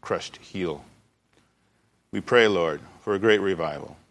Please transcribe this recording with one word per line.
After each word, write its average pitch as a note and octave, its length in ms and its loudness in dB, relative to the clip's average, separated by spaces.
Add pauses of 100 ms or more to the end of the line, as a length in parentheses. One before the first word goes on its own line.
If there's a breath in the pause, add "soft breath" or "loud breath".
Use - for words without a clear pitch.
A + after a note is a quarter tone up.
crushed - 360 -6
heel. E2 480 -8 (1300)
We G2+ 100 -4
pray, A#2+ 260 4
Lord, E2+ 320 0 (220)
for G#2+ 140 -2
a G2 40 -2
great A2 220 4
revival. D#2+ 560 -4 (140)